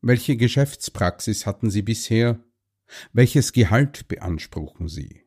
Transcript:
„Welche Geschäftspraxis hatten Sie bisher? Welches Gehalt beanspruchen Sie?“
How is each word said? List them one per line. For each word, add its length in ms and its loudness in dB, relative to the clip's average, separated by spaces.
„Welche 360 2
Geschäftspraxis 1080 -2
hatten 240 -2
Sie 140 -2
bisher? 600 0
Welches 400 4
Gehalt 540 2
beanspruchen 800 -8
Sie?“ 400 -14